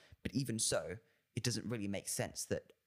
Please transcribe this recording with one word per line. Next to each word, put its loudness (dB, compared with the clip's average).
but -2
even 2
so, 2
it -2
doesn't 0
really -2
make -2
sense -2
that -2